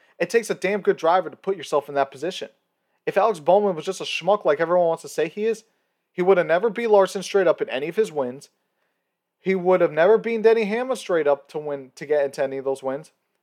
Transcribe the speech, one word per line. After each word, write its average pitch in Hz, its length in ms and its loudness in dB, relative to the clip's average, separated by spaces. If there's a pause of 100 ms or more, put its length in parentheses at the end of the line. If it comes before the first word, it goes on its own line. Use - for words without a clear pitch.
(180)
It 170 100 -2
takes 233 220 -2
a 185 40 -2
damn 196 260 -4
good 202 160 0
driver 165 340 0
to - 60 -20
put 196 200 -6
yourself 147 320 -4
in 143 60 -12
that 139 160 0
position. 151 380 -10 (580)
If 160 100 -2
Alex 202 240 0
Bowman 190 340 2
was 156 120 -10
just 185 140 -8
a 156 40 -8
schmuck 202 400 -2
like 151 160 2
everyone 170 280 2
wants 165 140 -4
to 143 60 -16
say 156 200 -4
he 208 180 -6
is, 220 180 -4 (480)
he 180 100 -4
would 185 140 6
have 175 100 0
never 175 220 2
beat 226 220 -2
Larson 196 320 4
straight 190 240 0
up 190 140 2
in 143 80 -4
any 135 200 -6
of 170 80 -8
his 214 160 0
wins. 135 380 -6 (880)
He 190 140 -2
would 185 260 2
have 165 120 2
never 180 260 4
beaten 226 240 -4
Denny 226 220 4
Hamlin 240 320 -4
straight 165 300 -2
up 143 220 0
to 160 100 -10
win, 143 360 -10
to 156 120 -14
get 147 180 2
into 139 180 -4
any 135 140 -4
of 135 80 -8
those 135 180 -4
wins. 135 300 -8 (300)